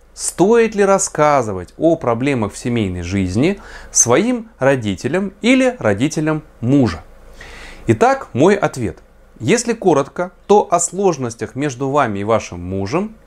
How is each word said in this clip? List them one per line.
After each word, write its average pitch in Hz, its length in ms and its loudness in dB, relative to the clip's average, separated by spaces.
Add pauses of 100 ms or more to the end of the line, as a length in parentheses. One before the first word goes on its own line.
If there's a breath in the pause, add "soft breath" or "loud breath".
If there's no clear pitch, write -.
(140)
стоит 220 600 2
ли 196 120 2
рассказывать 143 880 0
о 160 200 2
проблемах 120 580 -2
в - 20 -16
семейной 101 460 -2
жизни 98 580 0 (300 loud breath)
своим 214 580 2 (100)
родителям 131 840 0
или 254 360 2
родителям 151 640 0 (200)
мужа? 117 400 2 (840 loud breath)
Итак, 262 440 2
мой 165 220 4
ответ. - 480 -4 (380)
Если 226 320 0
коротко, 180 580 -2 (160)
то 202 240 4
о 170 80 2
сложностях 170 760 -4
между 135 340 -4
вами 123 300 0
и 101 40 -4
вашим 104 360 -2
мужем 98 560 -4 (100)